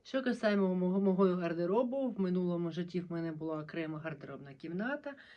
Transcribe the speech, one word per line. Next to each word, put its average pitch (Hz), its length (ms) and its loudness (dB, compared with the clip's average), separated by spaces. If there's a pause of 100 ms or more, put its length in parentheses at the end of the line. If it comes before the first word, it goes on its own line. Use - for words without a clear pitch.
що 262 200 -2
касаємо 208 520 2
мого, 180 260 2
мого 196 240 6
гардеробу, 185 880 2
в 196 100 -6
минулому 180 500 2
житті 175 300 -4
в 170 120 -8
мене 165 200 -2
була 156 300 -4
окрема 156 360 -6
гардеробна 143 560 -10
кімната, 240 600 -6 (220)